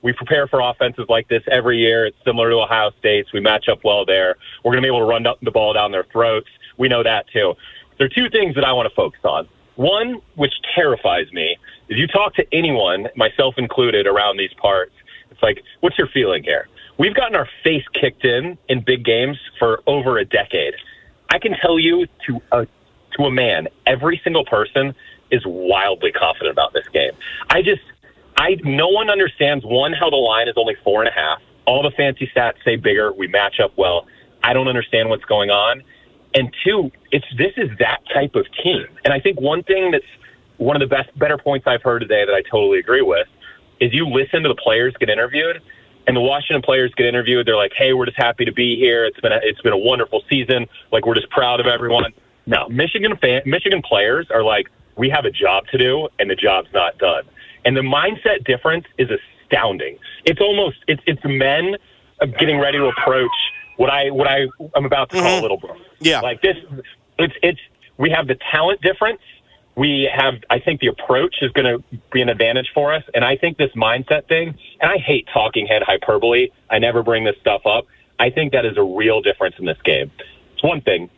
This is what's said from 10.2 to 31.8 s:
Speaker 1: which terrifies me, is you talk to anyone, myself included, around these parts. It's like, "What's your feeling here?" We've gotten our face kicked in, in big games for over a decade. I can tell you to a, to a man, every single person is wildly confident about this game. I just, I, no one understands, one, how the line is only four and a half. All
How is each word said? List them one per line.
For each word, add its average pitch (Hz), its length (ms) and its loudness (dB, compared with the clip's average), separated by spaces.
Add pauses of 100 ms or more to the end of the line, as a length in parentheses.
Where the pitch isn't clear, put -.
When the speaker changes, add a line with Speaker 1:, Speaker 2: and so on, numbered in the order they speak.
Speaker 1:
which 143 160 0 (240)
terrifies 87 560 0
me, 85 240 -4 (320)
is 107 100 -4
you 156 80 0
talk 202 300 0
to 220 180 2
anyone, 110 640 0
myself 127 420 0
included, 117 480 2
around 101 300 2
these 98 180 -4
parts. 95 380 0 (400)
It's - 100 -2
like, 107 220 0 (160)
"What's 175 180 0
your 156 80 2
feeling 95 380 -2
here?" 73 240 -2 (280)
We've 196 180 2
gotten 233 200 0
our 151 140 0 (160)
face 160 180 2 (120)
kicked - 300 -2
in, 135 320 0 (120)
in 131 140 0
big 123 220 0
games 120 340 0 (200)
for 113 300 0
over 131 300 0
a 101 60 0
decade. 95 500 -2 (560)
I - 100 0
can 214 200 -2
tell 170 200 2
you 170 260 2 (200)
to 120 140 -6 (120)
a, 120 140 2 (500)
to 143 80 2
a 139 80 2
man, 107 340 0 (200)
every 139 360 0
single 165 220 0
person 135 500 0 (380)
is 123 120 2
wildly 92 680 0
confident 80 400 -2
about 71 200 0
this 73 160 -4
game. 71 240 0 (380)
I 185 120 2
just, 190 200 0 (540)
I, 180 280 0
no 147 240 2
one 208 220 0
understands, 147 540 0
one, 127 280 0
how 170 180 0
the 143 60 0
line 117 320 2
is 113 80 -8
only 113 260 0
four 104 200 2
and 117 60 2
a 113 40 -4
half. 78 280 -2 (260)
All 131 160 2